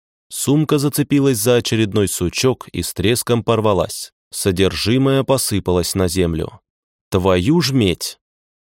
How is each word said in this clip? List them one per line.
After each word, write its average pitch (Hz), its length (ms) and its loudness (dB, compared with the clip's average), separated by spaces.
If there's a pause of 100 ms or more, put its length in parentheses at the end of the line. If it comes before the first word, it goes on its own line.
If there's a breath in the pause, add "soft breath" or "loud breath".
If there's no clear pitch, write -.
(300)
Сумка 147 460 0
зацепилась 139 640 0
за 120 180 2
очередной 107 520 0
сучок - 600 -2
и - 140 -6
с - 100 -8
треском 117 500 0
порвалась. 107 720 0 (180)
Содержимое 104 920 0
посыпалось 92 720 0
на 92 140 2
землю. 82 520 -2 (500)
Твою 95 520 2
ж 131 100 -2
медь! 104 460 -2 (460)